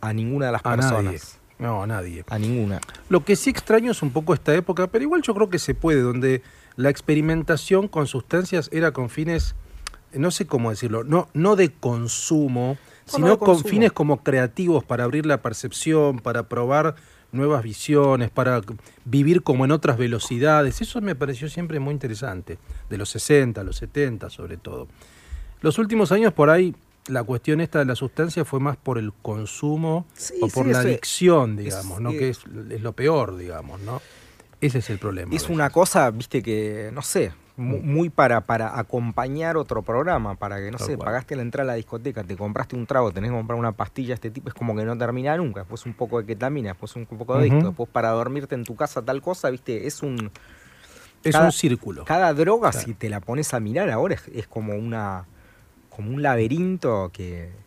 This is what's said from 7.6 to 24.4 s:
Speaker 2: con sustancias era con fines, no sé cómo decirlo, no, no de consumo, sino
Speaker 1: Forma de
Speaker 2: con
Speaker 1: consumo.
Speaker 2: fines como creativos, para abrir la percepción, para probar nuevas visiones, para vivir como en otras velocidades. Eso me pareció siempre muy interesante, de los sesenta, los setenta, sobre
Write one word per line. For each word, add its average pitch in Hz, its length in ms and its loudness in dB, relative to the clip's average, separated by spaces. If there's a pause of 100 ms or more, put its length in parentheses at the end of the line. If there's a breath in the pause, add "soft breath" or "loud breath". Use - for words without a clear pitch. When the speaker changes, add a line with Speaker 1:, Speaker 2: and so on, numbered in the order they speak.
Speaker 2:
con 151 200 -2
sustancias 165 680 -2
era 160 180 2
con 127 180 -4
fines, 156 460 -2 (580 loud breath)
no 160 180 0
sé - 160 -2
cómo 120 240 0
decirlo, 113 320 -4
no, 156 300 0
no 190 220 6
de 185 160 6
consumo, 127 1040 0 (340 soft breath)
sino 160 160 4
Speaker 1:
Forma - 40 8
de 220 80 8
Speaker 2:
con 214 80 4
Speaker 1:
consumo. 180 220 6
Speaker 2:
fines 214 220 6
como 147 320 2
creativos, 135 600 2
para 123 200 -2
abrir 143 220 0
la 143 160 2
percepción, 143 760 0
para 117 300 -4
probar 143 460 2 (360 soft breath)
nuevas 135 320 2
visiones, 131 680 4
para 123 320 2 (440 soft breath)
vivir 143 380 4
como 131 220 2
en 135 60 4
otras 151 260 2
velocidades. 127 840 2
Eso 226 200 -6
me 196 140 -2
pareció 135 340 -4
siempre 160 300 -6
muy 139 140 -4
interesante, 110 640 -8 (320 loud breath)
de 104 80 -6
los 101 120 -6
sesenta, 120 540 4
los 92 140 -6
setenta, 117 520 -4
sobre 87 280 -14